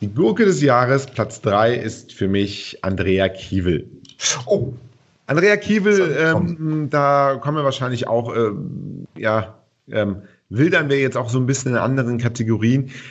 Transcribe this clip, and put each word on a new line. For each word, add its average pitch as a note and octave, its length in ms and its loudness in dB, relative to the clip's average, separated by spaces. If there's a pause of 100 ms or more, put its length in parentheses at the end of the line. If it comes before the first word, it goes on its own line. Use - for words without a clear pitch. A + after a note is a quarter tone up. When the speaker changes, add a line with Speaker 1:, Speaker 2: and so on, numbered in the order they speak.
Speaker 1:
Die G#2 120 -4
Gurke G#3 320 2
des E3 160 2
Jahres, C3 440 4
Platz - 360 -6
drei, A2 340 2
ist - 380 -10
für G2 140 -2
mich G2+ 540 -2
Andrea F#2+ 480 0
Kiewel. F2+ 580 -2 (580)
Speaker 2:
Oh. - 240 0 (580)
Speaker 1:
Andrea F3+ 300 4
Kiewel, G3+ 400 2 (180)
Speaker 2:
Das D#3+ 180 2
hab E3+ 120 2
ich E3+ 140 -4
Speaker 1:
ähm, D#3 300 -4
da C#3+ 520 2
kommen D3 160 -4
wir D3 80 -2
wahrscheinlich B2+ 420 -2
auch, A#2 280 -2
ähm, G2 720 -4 (120)
ja, A2 380 -2 (360)
ähm, G2+ 300 -2 (280)
wildern D#3 380 2
wir C#3 120 2
jetzt C3 180 0
auch A2+ 120 -4
so B2 100 0
ein B2+ 60 2
bisschen C3 280 -2
in A#2 40 0
anderen A#2+ 400 0
Kategorien. A#2 760 0 (200)